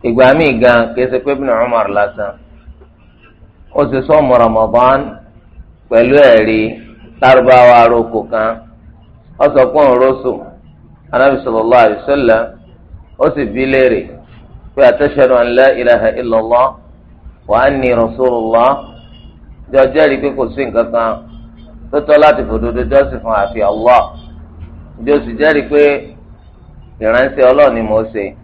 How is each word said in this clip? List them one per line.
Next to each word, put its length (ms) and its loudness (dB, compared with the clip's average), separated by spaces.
Ìgbà 300 2
míì 260 0
gan, 340 2
kì 80 -4
í 60 -2
ṣe 120 -4
pé 120 -6
Ibn 180 -6
Umar 400 -2
lásán. 420 -4
Ó 140 -4
ṣe 180 -4
sọ́ọ̀mù 340 2
Ramadan 640 2
pẹ̀lú 300 2
ẹ̀rí 460 2
Lárúbáwá 640 4
aróko 440 0
kan. 260 -6
Ó 120 -2
sọ 200 2
pé 140 -2
òun 200 4
róṣù. 320 0
Ànábì 280 0
sallallahu 480 0
alaihi 160 -2
wasallam, 420 0
ó 140 -2
sì 160 -6
bi 200 -6
léèrè 360 0
pé, 120 -2
"أتشهد 480 2
أن 160 0
لا 240 2
إله 380 0
إلا 300 -4
الله 280 0
وأني 480 -2
رسول 400 -2
الله؟" 360 0
Jọ 180 0
jẹ́rìí 380 0
pé 80 -4
kò 200 -6
sí 140 -10
nǹkan 280 -4
kan 200 -4
tó 120 -6
tọ́ 200 2
láti 240 4
fòdodo 400 -6
jọ́sìn 360 -2
fún 140 -6
àfi 280 -4
Allah. 400 2
Ǹjẹ́ 200 -2
o 40 0
sì 140 -10
jẹ́rìí 360 -2
pé 140 2
ìránṣẹ́ 480 -2
Ọlọ́run 280 4
ni 80 -6
mò 200 -2
ń 60 -6
ṣe? 360 -10